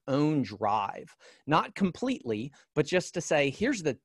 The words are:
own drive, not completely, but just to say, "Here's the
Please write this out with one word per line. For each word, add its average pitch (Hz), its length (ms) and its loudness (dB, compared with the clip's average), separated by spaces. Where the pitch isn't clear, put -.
own 147 360 2
drive, 104 760 -2
not 202 280 2
completely, 151 760 -2
but 151 120 2
just - 280 -2
to 180 60 -4
say, 147 300 2
"Here's 214 320 -2
the 147 120 0